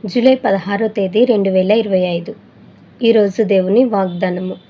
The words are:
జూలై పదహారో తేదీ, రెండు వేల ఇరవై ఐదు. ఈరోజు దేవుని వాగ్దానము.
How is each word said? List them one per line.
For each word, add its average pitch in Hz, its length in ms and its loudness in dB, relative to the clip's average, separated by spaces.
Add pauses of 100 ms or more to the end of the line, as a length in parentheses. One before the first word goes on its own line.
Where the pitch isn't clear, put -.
జూలై 247 300 2
పదహారో 202 520 -4
తేదీ, 202 380 0
రెండు 202 240 0
వేల 190 220 0
ఇరవై 214 280 0
ఐదు. 170 360 -4 (680)
ఈరోజు 214 400 2
దేవుని 190 420 2
వాగ్దానము. 185 680 -4 (140)